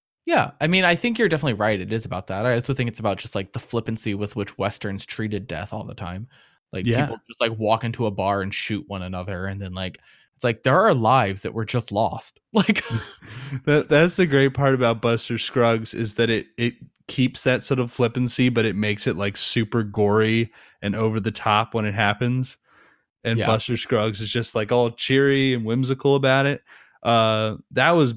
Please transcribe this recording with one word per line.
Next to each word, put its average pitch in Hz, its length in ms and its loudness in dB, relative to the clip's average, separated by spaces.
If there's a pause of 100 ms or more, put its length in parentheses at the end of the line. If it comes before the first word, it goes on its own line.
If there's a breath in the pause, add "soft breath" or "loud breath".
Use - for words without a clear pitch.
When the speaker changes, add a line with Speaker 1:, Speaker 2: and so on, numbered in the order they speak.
(260)
Speaker 1:
Yeah, 302 340 2
I 151 80 0
mean, 185 160 4
I 175 120 4
think 226 220 -4
you're 226 100 4
definitely 151 260 0
right. 104 260 0
It 98 120 -6
is 110 120 -4
about 90 240 -8
that. 98 180 -4
I 127 80 2
also 120 200 -2
think 123 140 -2
it's 110 120 -10
about 101 180 -2
just, - 160 -14
like, 98 180 -6
the - 80 -8
flippancy 113 540 -4
with 101 220 -6
which 101 220 -6
Westerns 98 480 -4
treated 104 420 -6
death 82 240 -8
all 107 120 -10
the - 100 -14
time. 95 340 -10 (440 soft breath)
Like, 98 180 -2
Speaker 2:
Yeah. - 0 -
Speaker 1:
people 135 280 0 (100)
just, - 120 -10
like, 113 180 -2
walk 110 260 0
into 117 220 -2
a 104 60 0
bar 98 300 0
and 98 120 -6
shoot - 340 -6
one 95 140 -8
another, 92 440 -8
and 98 140 -6
then, 92 140 -8
like, 92 240 -8 (380 soft breath)
it's - 80 -18
like, 117 200 0
there 135 160 4
are 208 140 4
lives 113 480 2
that - 120 -8
were 110 120 -4
just - 260 -4
lost. 101 540 -2
<laughs> - 80 -20
Like - 340 2
Speaker 2:
<laughs> - 760 -8
That, 147 240 4
that's 160 280 6
the 185 100 4
great 139 280 4
part 139 200 4
about 117 280 2
Buster 117 360 0
Scruggs 113 560 2
is 107 220 -4
that 117 140 2
it, 110 160 0 (100)
it 120 180 -2 (340)
keeps - 340 -2
that 127 220 2
sort 127 160 0
of 120 120 -2
flippancy, 123 560 0
but 117 160 2
it 101 120 -2
makes 104 300 -2
it, 120 100 -2
like, 101 200 -4
super 117 460 -2
gory 110 720 2 (300 soft breath)
and 101 120 -2
over 110 260 -2
the 104 120 -4
top 107 420 0
when 110 100 -2
it 104 100 -4
happens. 120 640 -2 (640 soft breath)
And 113 200 0
Speaker 1:
Yeah. - 0 -
Speaker 2:
Buster 113 320 0
Scruggs 107 460 -2
is 104 100 -6
just, 117 220 -4
like, 110 180 0
all 120 200 4
cheery 135 640 2
and 117 100 -4
whimsical 131 520 0
about 135 300 4
it. 143 160 -4 (400 loud breath)
Uh, 110 540 2 (160)
that 135 200 4
was 143 240 4